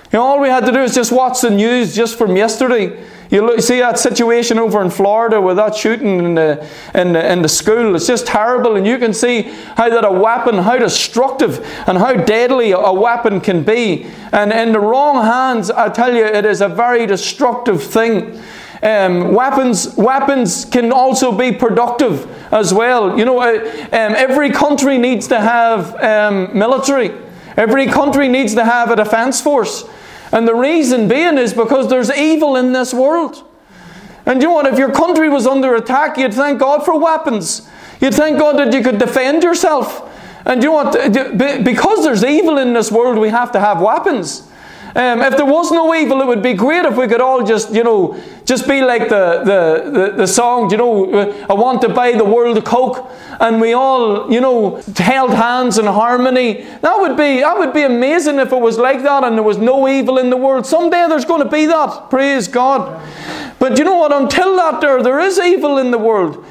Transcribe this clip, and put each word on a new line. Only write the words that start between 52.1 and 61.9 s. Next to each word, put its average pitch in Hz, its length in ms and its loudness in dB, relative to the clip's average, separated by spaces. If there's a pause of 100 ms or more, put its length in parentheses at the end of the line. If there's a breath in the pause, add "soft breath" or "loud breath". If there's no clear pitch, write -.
the 220 100 2
world 233 340 2
a 214 60 -2
Coke," - 480 -2 (280 loud breath)
and 226 220 0
we 226 120 2
all, 240 580 0
you 233 100 2
know, 240 400 0 (140)
held 254 380 0
hands 240 440 0
in 220 80 2
harmony. 247 800 0 (180 loud breath)
That 370 180 2
would 311 160 0
be, 277 260 2
that 330 180 0
would 269 140 -2
be 294 100 2
amazing 277 560 0
if 262 120 -2
it 254 80 0
was 233 200 0
like 254 240 0
that 277 200 2
and 233 120 0
there 220 80 0
was 208 160 0
no 262 280 2
evil 262 300 0
in 247 140 0
the 254 60 0
world. 262 280 0
Someday 339 420 2
there's 311 180 -2
gonna 320 240 0
be 302 180 0
that. 302 420 -2